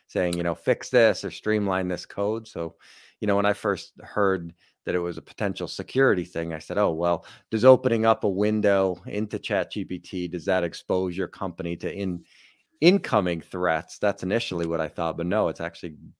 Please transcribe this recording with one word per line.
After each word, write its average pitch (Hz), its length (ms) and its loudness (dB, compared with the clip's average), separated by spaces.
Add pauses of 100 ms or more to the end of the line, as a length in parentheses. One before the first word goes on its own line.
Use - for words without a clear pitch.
saying, 90 300 -2
you 87 60 -4
know, 85 120 0
"Fix - 340 -2
this 113 360 4
or 90 60 -4
streamline 98 580 -2
this 87 180 -6
code." 110 420 -4
So, 82 280 -8 (440)
you 107 60 -2
know, 101 100 4
when 101 100 2
I 104 60 4
first - 400 -2 (100)
heard 95 520 0 (300)
that 90 100 -2
it 90 40 0
was 87 200 -4
a - 40 -14
potential 95 460 -6
security 101 560 2
thing, 82 280 -6
I 78 60 -6
said, 90 200 -6
"Oh, 98 140 2
well, 85 320 0 (260)
does 110 140 0
opening 123 420 6
up 113 180 2
a 104 40 2
window 98 800 2
into 107 320 -6
Chat 98 320 -4
G 101 140 -6
P 90 140 -8
T, 90 300 -8
does 82 180 -8
that 92 180 2
expose 92 520 -2
your 92 120 -4
company 87 480 -8
to 85 160 -8
in-, 92 320 -6 (560)
incoming 107 600 4
threats?" 85 580 -2
That's 101 260 -2
initially 92 420 -2
what 82 140 -2
I 78 80 -4
thought, 82 280 -4
but 85 100 -4
no, 98 200 0
it's 78 140 -4
actually 82 340 -10 (240)